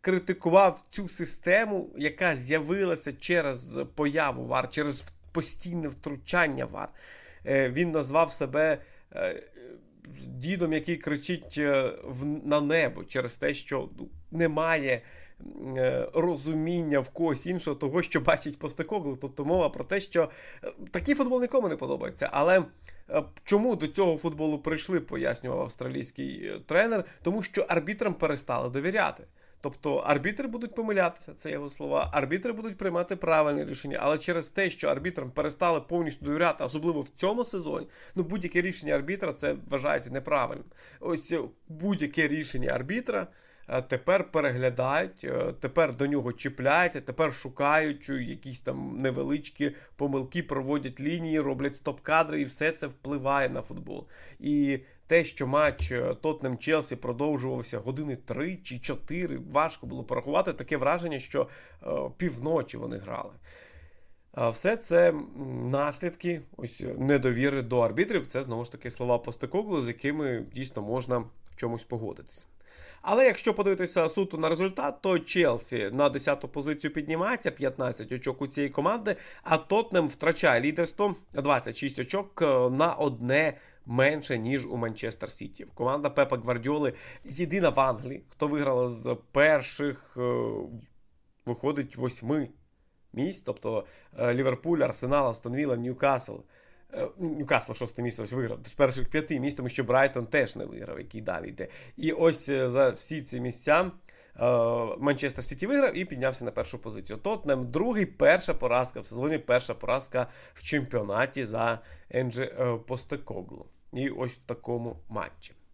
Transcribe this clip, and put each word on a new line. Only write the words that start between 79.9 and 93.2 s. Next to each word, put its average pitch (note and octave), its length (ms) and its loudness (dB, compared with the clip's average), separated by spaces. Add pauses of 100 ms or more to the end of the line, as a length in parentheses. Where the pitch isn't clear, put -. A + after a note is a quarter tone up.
втрачає D3 540 4
лідерство, E3+ 540 0 (180)
двадцять C3+ 420 2
шість C3 240 -4
очок, G3 420 -2
е, B2+ 280 6
на D3+ 240 4
одне C3+ 640 2 (280)
менше, C3+ 520 2
ніж B2 280 0
у A#2+ 120 -4
Манчестер A2+ 520 -4
Сіті. - 440 -12
Команда C#3 360 0
Пепа C#3 280 2
Гвардіоли B2 560 0 (300)
єдина E3 460 0
в C3+ 100 2
Англії, B2+ 500 0
хто - 180 -2
виграла C3+ 420 2
з A#2+ 280 -4 (140)
перших, C#3+ 880 2
е, B2 260 0 (1000)
виходить, C#3 500 -2
восьми B2+ 540 -2 (640)
місць, G3 280 -2